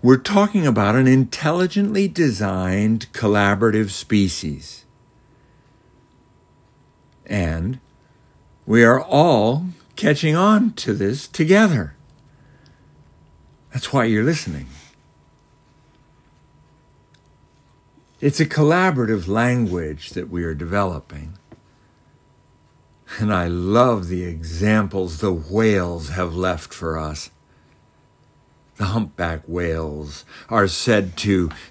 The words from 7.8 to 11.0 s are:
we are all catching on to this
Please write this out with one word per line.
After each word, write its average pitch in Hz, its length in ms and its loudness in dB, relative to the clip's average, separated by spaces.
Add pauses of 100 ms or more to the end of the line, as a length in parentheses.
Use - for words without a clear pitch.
we 117 180 6
are 123 180 6
all 143 640 4 (300)
catching 156 400 0
on 208 380 4
to - 200 -4
this 101 320 -4